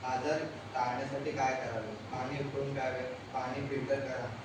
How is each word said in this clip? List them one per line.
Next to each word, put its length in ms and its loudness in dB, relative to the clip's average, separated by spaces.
आजार 300 4
टाळण्यासाठी 580 2
काय 220 4
करावे? 420 -2
पाणी 520 -2
उकळून 260 0
प्यावे, 280 0
पाणी 340 0
फिल्टर 320 2
करा 460 -2